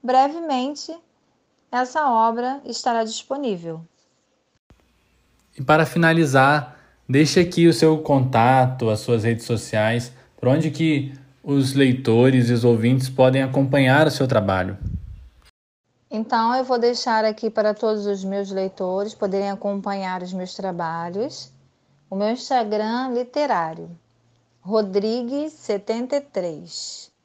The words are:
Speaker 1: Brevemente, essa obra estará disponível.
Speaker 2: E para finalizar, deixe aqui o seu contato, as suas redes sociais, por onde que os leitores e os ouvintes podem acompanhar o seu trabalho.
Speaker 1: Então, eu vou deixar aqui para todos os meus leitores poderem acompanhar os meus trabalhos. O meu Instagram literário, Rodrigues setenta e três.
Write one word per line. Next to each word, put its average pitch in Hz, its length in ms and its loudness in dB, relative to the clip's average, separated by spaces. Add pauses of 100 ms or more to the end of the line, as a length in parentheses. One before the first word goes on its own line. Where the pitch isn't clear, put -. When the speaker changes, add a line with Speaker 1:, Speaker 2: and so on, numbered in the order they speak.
Speaker 1:
Brevemente, 285 920 -2 (720)
essa 254 400 -2
obra 233 540 0
estará 233 400 -2
disponível. 208 800 -6 (1800)
Speaker 2:
E 143 40 -10
para 156 240 4
finalizar, 151 880 4 (340)
deixe 147 320 4
aqui 170 280 4
o 160 60 6
seu 156 260 4
contato, 127 920 2
as 107 100 0
suas 117 240 0
redes 113 220 -2
sociais, 113 680 -2 (240)
por 120 140 0
onde 151 220 2
que 151 420 -2 (300)
os 139 300 0
leitores 127 760 4
e 120 40 4
os 117 100 0
ouvintes 120 460 4
podem 131 340 2
acompanhar 135 640 2
o 143 40 0
seu 135 160 -2
trabalho. 101 500 0 (1300)
Speaker 1:
Então, 226 460 -2
eu 262 80 0
vou 247 160 0
deixar 233 440 0
aqui 220 260 -2
para 214 240 0
todos 214 320 -2
os 196 180 -4
meus 196 280 -4
leitores 190 640 -4
poderem 196 360 -2
acompanhar 196 760 -6
os 180 100 -10
meus 185 220 -10
trabalhos. 175 960 -8 (580)
O 196 60 -10
meu 208 140 -2
Instagram 240 840 -2
literário, 202 760 -4 (720)
Rodrigues 220 920 -2
setenta 226 640 -6
e 285 60 -2
três. 175 920 -10 (140)